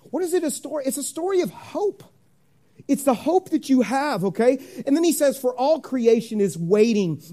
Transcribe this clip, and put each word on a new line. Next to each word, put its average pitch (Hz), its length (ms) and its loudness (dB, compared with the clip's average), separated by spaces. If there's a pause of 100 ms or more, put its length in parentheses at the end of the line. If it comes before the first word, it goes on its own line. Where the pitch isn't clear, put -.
what 320 140 -4
is 339 100 -4
it 349 100 0
a 294 80 -2
story? 294 340 -8
It's 269 120 -4
a 285 60 -8
story 359 360 -4
of 214 120 -2
hope. - 520 -6 (800)
It's 277 180 -2
the 269 100 2
hope 349 380 -2
that 311 180 -2
you 262 100 4
have, 240 460 -2
okay? 233 340 2 (260)
And 277 80 0
then 330 120 4
he 320 80 4
says, 285 240 2
"For 247 180 -2
all 277 240 2
creation 233 640 0
is 196 160 0
waiting 202 640 2 (120)